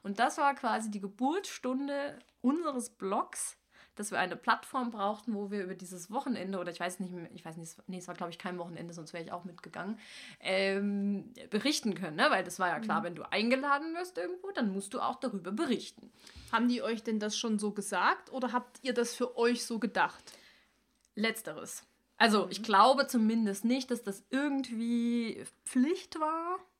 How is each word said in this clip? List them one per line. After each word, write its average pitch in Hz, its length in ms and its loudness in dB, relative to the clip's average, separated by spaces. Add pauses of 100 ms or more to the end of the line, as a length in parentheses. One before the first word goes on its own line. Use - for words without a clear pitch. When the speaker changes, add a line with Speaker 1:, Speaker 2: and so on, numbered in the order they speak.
Speaker 1:
Und 202 180 -6
das 285 200 2
war 277 160 4
quasi 220 340 0
die 208 100 -4
Geburtsstunde 277 1160 -2 (240)
unseres 277 480 0
Blogs, - 680 -4 (400)
dass 208 140 -8
wir 180 80 -2
eine - 180 0
Plattform 240 540 0
brauchten, 214 460 -2
wo 202 160 -4
wir 202 120 -2
über 185 120 -6
dieses 180 340 -14
Wochenende, 196 480 -2
oder 175 140 -4
ich 170 80 -12
weiß 180 200 -4
nicht 180 140 -6
mehr, 175 180 -10
ich - 140 -18
weiß 165 120 -10
nicht, 160 180 -14 (100)
nee, 185 140 -8
es 170 80 -12
war, 175 80 -8
glaub 170 160 -6
ich, 165 80 -14
kein 180 180 -6
Wochenende, 170 340 -8
sonst 165 220 -12
wäre 170 100 -8
ich - 80 -10
auch 175 120 -8
mitgegangen, 175 560 -8 (400)
ähm, 196 920 0 (200)
berichten 208 420 2
können, 160 220 -4
ne? 220 160 4
Weil 190 120 4
das 180 140 -8
war 180 120 2
ja 156 100 0
klar, 185 220 0
Speaker 2:
Mhm. - 20 -4
Speaker 1:
wenn 175 120 -4
du - 160 -10
eingeladen 277 600 2
wirst 359 240 -6
irgendwo, 359 320 -6
dann 226 240 0
musst 196 220 -6
du - 40 -2
auch - 200 0
darüber 190 320 -4
berichten. 254 600 -2 (400)
Speaker 2:
Haben 233 180 4
die 240 120 2
euch 220 220 -2
denn 220 160 0
das 208 180 -2
schon 214 220 0
so 208 120 0
gesagt 208 640 0
oder 247 180 -2
habt - 300 -4
ihr 247 140 -2
das 233 180 2
für 247 240 -2
euch 240 260 4
so 233 140 -4
gedacht? 190 560 0 (800)
Speaker 1:
Letzteres. - 720 -6 (320)
Also, 214 280 6
Speaker 2:
Mhm. 180 60 -10
Speaker 1:
ich 196 120 -8
glaube 226 420 8
zumindest 220 580 4
nicht, 254 280 2
dass 240 100 -2
das 196 300 -8
irgendwie 240 1120 0 (220)
Pflicht 320 540 2
war. 330 380 0 (220)